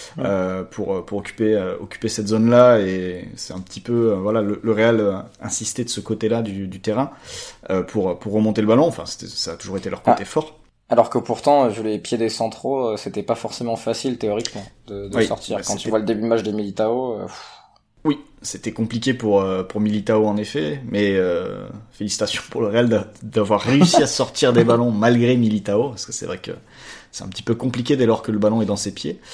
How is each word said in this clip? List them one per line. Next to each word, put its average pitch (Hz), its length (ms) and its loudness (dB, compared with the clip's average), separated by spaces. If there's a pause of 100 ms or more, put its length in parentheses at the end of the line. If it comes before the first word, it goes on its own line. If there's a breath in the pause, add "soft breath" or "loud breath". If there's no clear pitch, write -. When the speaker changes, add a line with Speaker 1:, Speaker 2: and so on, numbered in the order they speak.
(180 loud breath)
Speaker 1:
Ouais. 139 100 -6
Speaker 2:
euh, 92 360 -2
pour, 95 420 -6
pour 101 140 -6
occuper, 107 360 0
euh, 92 240 -2
occuper - 300 -8
cette 107 180 -4
zone-là. 117 540 8
Et 92 540 -4
c'est - 180 -14
un 90 60 -10
petit - 200 -14
peu, 117 320 2
euh, 101 40 2
voilà, 104 260 0
le, 104 200 -2
le 113 100 0
Real, 113 280 4
euh, 101 140 2 (280)
insistait - 420 -6
de 117 60 -10
ce - 120 -6
côté-là 110 400 0
du, 98 260 -6
du 95 140 -12
terrain, 110 300 -2 (580 loud breath)
euh, 92 120 0
pour, 92 380 -2
pour 101 140 -8
remonter 107 280 2
le 104 60 2
ballon. 120 180 6
Enfin, 160 200 -2
c'était, - 220 -12
ça - 260 -6
a - 20 -14
toujours 95 220 -8
été 95 120 -8
leur 90 140 -8
côté 120 200 4
Speaker 1:
Ah. - 20 -14
Speaker 2:
fort. - 340 -4 (300)
Speaker 1:
Alors 113 200 6
que - 80 0
pourtant, 131 520 2
vu 107 120 -6
les 107 180 -2
pieds - 200 -4
des 113 100 0
centraux, 120 600 -4
euh, 104 80 -2
c'était 101 260 -8
pas 113 120 -2
forcément 117 400 -6
facile 117 420 -4
théoriquement 107 480 -4 (220)
de, 101 200 -10
de 98 100 -8
Speaker 2:
Oui, 113 80 2
Speaker 1:
sortir. - 320 -6
Speaker 2:
bah, 98 80 -8
Speaker 1:
Quand - 80 -2
tu 98 60 -6
Speaker 2:
c'était - 120 -6
Speaker 1:
vois 110 80 4
le 107 60 -4
début 107 160 0
de 113 60 -2
match 113 160 2
de 104 80 -4
Militao, 110 720 -2
euh, - 40 -10
pff. - 240 -16 (560 loud breath)
Speaker 2:
Oui, 208 120 2 (240)
c'était - 320 -8
compliqué 117 400 -2
pour, 107 280 4
euh, 95 220 0
pour 95 160 -6
Militao 107 480 2
en 104 80 0
effet, 143 540 -4
mais, 101 260 2
euh, 92 500 -2 (280)
félicitations - 580 -4
pour 120 100 -4
le 110 60 0
Real 117 220 4
d'a-, 101 180 2 (160)
d'avoir 107 380 0
réussi 147 420 6
à 131 40 0
sortir - 440 2
des 120 140 6
ballons 117 260 4
Speaker 1:
<laughs> - 0 -
Speaker 2:
malgré 120 460 4
Militao, 107 520 2
parce 117 160 -12
que - 60 -14
c'est - 140 -8
vrai 90 120 -6
que - 140 -12 (640 loud breath)
c'est - 100 -12
un 95 60 -10
petit - 140 -12
peu 117 120 0
compliqué 123 400 0
dès 131 100 4
lors 110 160 4
que 110 120 -4
le 104 60 0
ballon 107 220 4
est 107 40 0
dans 101 100 0
ses 98 180 -6
pieds. - 280 -8 (120)